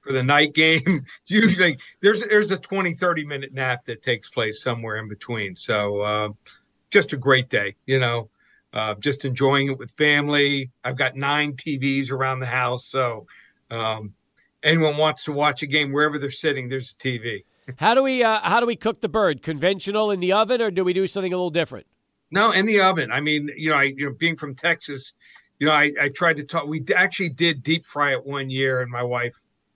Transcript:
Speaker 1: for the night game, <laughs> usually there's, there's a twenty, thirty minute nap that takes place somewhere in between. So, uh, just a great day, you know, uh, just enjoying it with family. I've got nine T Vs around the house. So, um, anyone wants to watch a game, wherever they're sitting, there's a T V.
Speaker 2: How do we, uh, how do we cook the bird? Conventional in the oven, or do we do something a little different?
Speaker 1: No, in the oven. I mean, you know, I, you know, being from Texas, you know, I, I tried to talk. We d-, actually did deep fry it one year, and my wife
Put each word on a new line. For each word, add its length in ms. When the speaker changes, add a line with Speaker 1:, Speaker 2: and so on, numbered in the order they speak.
Speaker 1:
for 140
the 80
night 320
game, 500
<laughs> 120
usually 500
there's, 280
there's 220
a 60
twenty, 380
thirty 280
minute 300
nap 320
that 180
takes 280
place 320
somewhere 340
in 140
between. 460
So, 440
uh, 280
just 220
a 60
great 320
day, 340
you 140
know, 320
uh, 220
just 320
enjoying 440
it 80
with 120
family. 800
I've 120
got 200
nine 380
T 220
Vs 340
around 300
the 60
house. 400
So, 400
um, 440
anyone 340
wants 280
to 80
watch 300
a 40
game, 260
wherever 260
they're 120
sitting, 400
there's 220
a 60
T 200
V. 260
Speaker 2:
How 160
do 100
we, 220
uh, 180
how 160
do 60
we 120
cook 260
the 80
bird? 320
Conventional 680
in 80
the 120
oven, 300
or 80
do 120
we 120
do 120
something 280
a 20
little 140
different? 360
Speaker 1:
No, 220
in 120
the 160
oven. 320
I 80
mean, 340
you 140
know, 80
I, 60
you 240
know, 120
being 180
from 180
Texas, 580
you 80
know, 80
I, 260
I 80
tried 300
to 60
talk. 220
We 140
d-, 140
actually 340
did 340
deep 220
fry 280
it 120
one 240
year, 320
and 100
my 120
wife 320